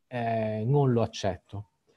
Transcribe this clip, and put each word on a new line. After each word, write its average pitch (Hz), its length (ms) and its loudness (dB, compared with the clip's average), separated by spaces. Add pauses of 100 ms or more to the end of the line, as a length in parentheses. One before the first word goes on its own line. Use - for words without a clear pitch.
eh, 113 560 -2
"Non 135 280 4
lo 117 80 4
accetto". 101 720 -6 (260)